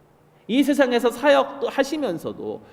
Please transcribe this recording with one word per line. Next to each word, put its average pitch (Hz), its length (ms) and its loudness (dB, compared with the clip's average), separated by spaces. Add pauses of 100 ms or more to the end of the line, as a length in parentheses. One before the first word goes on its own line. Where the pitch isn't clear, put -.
(480)
이 262 160 2
세상에서 247 480 2
사역도 269 560 2
하시면서도 165 1040 -4